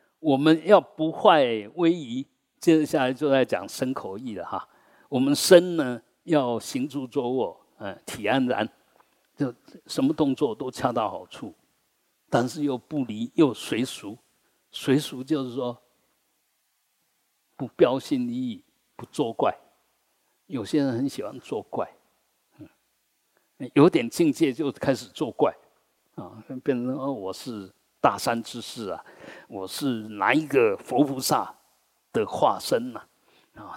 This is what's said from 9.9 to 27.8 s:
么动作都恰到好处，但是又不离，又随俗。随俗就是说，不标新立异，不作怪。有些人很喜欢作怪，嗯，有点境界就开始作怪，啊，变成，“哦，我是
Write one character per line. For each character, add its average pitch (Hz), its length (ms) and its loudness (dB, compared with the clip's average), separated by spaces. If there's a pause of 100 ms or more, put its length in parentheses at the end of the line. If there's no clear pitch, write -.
么 139 100 4
动 139 220 0
作 123 180 -2
都 117 180 -8
恰 123 220 -2
到 113 160 0
好 92 200 -10
处， - 260 -14 (760)
但 127 200 0
是 147 160 -6
又 135 120 -2
不 135 280 -6
离， 113 300 -6
又 139 200 6
随 120 300 -4
俗。 110 340 -10 (540)
随 139 260 2
俗 143 240 -8
就 139 220 -4
是 120 100 -10
说， 123 260 -6 (1800)
不 127 120 -8
标 135 300 4
新 127 280 -4
立 120 60 -6
异， 120 320 -6 (320)
不 - 100 -16
作 117 260 -2
怪。 104 240 0 (920)
有 131 160 -6
些 147 180 -2
人 135 120 0
很 131 160 -2
喜 101 140 -8
欢 117 180 -12
作 107 300 -8
怪， 104 180 -6 (720)
嗯， - 1160 -20
有 143 140 8
点 120 220 0
境 165 200 2
界 139 220 2
就 143 180 -4
开 135 240 -2
始 117 120 -8
作 - 240 -6
怪， 110 200 0 (640)
啊， 104 300 -16 (180)
变 135 140 0
成 123 120 -4 (100)
，“哦， 135 120 -6
我 98 220 -8
是 101 400 -12 (300)